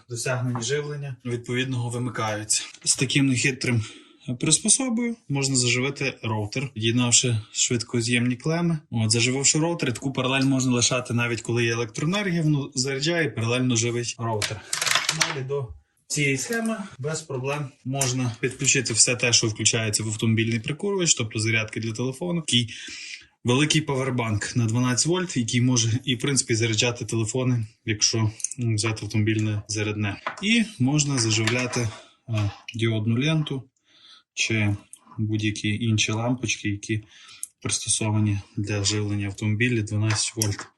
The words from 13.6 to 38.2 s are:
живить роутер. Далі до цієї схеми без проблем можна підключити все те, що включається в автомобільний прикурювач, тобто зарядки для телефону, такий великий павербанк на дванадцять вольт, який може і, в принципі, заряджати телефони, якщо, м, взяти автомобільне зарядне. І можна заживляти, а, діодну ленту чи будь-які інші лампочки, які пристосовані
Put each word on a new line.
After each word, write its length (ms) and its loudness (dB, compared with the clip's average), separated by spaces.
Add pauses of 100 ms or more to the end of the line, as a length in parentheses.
живить 440 -2
роутер. 420 -4 (580)
Далі 240 -2
до 240 -4 (400)
цієї 300 0
схеми 400 -4 (220)
без 220 -4
проблем 500 -6 (140)
можна 540 0
підключити 540 0
все 220 4
те, 180 2
що 140 4
включається 560 0
в 40 -4
автомобільний 520 2
прикурювач, 540 0
тобто 260 -2
зарядки 400 0
для 140 -4
телефону, 480 -4
такий 320 0 (720)
великий 380 4
павербанк 720 -2
на 100 4
дванадцять 420 2
вольт, 300 0
який 240 0
може 420 4
і, 120 0
в 40 -6
принципі, 360 0
заряджати 500 0
телефони, 640 0 (180)
якщо, 460 0 (280)
м, 160 0
взяти 300 -2
автомобільне 640 0
зарядне. 540 -4 (200)
І 220 4 (160)
можна 380 2
заживляти, 720 0 (380)
а, 220 0 (260)
діодну 460 2
ленту 480 0 (640)
чи 420 2 (420)
будь-які 580 0
інші 360 2
лампочки, 580 -2
які 340 -4 (580)
пристосовані 800 0 (180)